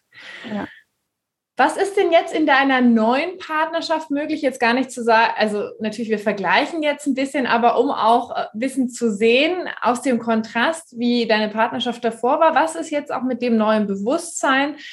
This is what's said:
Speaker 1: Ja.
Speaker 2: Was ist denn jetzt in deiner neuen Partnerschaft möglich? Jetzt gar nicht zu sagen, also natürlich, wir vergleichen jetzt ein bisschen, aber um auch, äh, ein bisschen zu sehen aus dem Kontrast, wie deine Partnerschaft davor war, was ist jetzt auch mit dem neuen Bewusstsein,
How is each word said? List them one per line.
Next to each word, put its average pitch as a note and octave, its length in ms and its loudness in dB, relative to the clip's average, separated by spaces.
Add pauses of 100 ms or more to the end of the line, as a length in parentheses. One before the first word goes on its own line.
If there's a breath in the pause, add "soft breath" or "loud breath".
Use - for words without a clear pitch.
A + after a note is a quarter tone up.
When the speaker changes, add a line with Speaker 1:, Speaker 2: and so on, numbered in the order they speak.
(440 loud breath)
Speaker 1:
Ja. G#3 240 -8 (880 loud breath)
Speaker 2:
Was D4 200 2
ist G4 200 -2
denn F4 160 2
jetzt F4 200 4
in D#4 140 0
deiner C4+ 340 4
neuen B3 580 2
Partnerschaft D#4+ 760 -2
möglich? D4+ 300 -4
Jetzt C4 180 -2
gar A#3 140 2
nicht B3+ 180 -2
zu A#3+ 100 -10
sagen, A3+ 340 4
also G#3 280 -2 (160)
natürlich, G#3+ 280 -6
wir G#3+ 120 -2
vergleichen G#3+ 640 0
jetzt D4 240 -2
ein C4 60 0
bisschen, C4+ 340 -2
aber A#3 320 2
um C#4+ 100 2
auch, A#3+ 460 2
äh, - 180 -4
ein G#3+ 60 -8
bisschen C4 280 -2
zu A#3+ 240 -2
sehen C4 560 2 (140)
aus A#3+ 200 0
dem B3 180 0
Kontrast, A#3 800 -2
wie A#3+ 260 0
deine G#3+ 220 0
Partnerschaft A#3 560 -2
davor A#3+ 340 0
war, D#4+ 160 4
was D#4+ 220 0
ist E4 140 -8
jetzt D4 220 -6
auch A#3+ 120 -6
mit B3 180 -4
dem A#3+ 140 2
neuen G#3+ 320 2
Bewusstsein, C#4 880 -2 (160 loud breath)